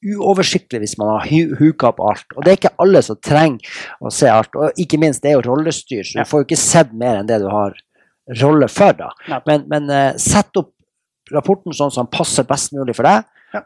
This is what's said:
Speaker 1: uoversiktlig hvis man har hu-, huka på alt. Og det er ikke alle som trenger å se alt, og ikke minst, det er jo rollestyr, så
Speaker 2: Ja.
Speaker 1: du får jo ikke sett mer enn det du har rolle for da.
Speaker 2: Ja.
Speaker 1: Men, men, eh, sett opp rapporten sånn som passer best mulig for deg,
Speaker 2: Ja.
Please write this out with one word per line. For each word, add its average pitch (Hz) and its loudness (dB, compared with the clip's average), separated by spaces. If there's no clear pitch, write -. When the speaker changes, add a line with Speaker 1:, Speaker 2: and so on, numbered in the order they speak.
Speaker 1:
uoversiktlig 190 -2
hvis 104 -8
man 104 -2
har - -8
hu-, 156 0
huka 147 4
på - -4
alt. - -4
Og 131 -10
det 180 6
er - 4
ikke - -14
alle 180 4
som 110 -6
trenger 147 0
å 117 -10
se - 2
alt, 110 2
og 147 -2
ikke 156 -2
minst, 151 0
det 143 0
er 135 4
jo 120 -2
rollestyr, 151 -6
så - -12
Speaker 2:
Ja. 139 -4
Speaker 1:
du - -8
får 151 2
jo 139 0
ikke 156 -2
sett 147 2
mer 117 -4
enn 98 -6
det 113 0
du 98 -4
har 101 -2
rolle 143 4
for 202 4
da. - -8
Speaker 2:
Ja. 135 -8
Speaker 1:
Men, 151 0
men, 147 -6
eh, 139 0
sett - 0
opp - -4
rapporten 190 -2
sånn 143 -2
som 123 -4
passer - -2
best - -4
mulig 131 -6
for 123 -4
deg, 202 4
Speaker 2:
Ja. 208 -8